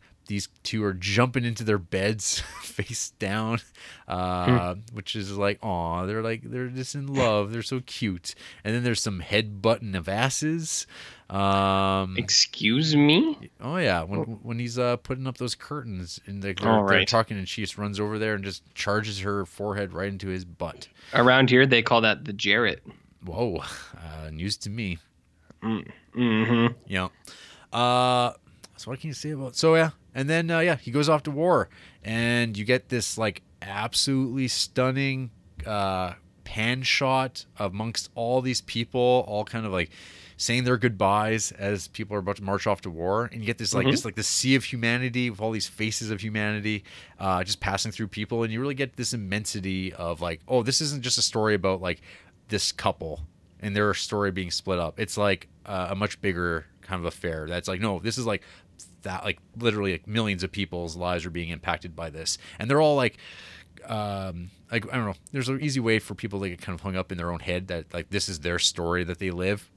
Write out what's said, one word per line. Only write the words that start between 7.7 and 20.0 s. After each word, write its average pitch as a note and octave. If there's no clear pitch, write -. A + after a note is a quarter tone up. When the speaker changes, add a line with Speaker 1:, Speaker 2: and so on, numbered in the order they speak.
Speaker 1:
cute. -
And A2
then A#2+
there's A#2+
some F#2+
headbutting G#2
of F2+
asses. D3+
Um, G2
Speaker 2:
Excuse A#2+
me? E3+
Speaker 1:
oh D#3
yeah, F#2+
when, G2
Speaker 2:
Oh. A2+
Speaker 1:
when A#2
he's, A#2+
uh, B2
putting C3
up B2+
those B2
curtains A2
and G2+
they're, G2
they're, A2+
Speaker 2:
All G#2+
Speaker 1:
they're F#2+
Speaker 2:
right. F#2+
Speaker 1:
talking A2+
and F#2
she -
just -
runs G#2
over G#2+
there A2
and G2
just F#2+
charges G#2
her G2+
forehead G2+
right F#2+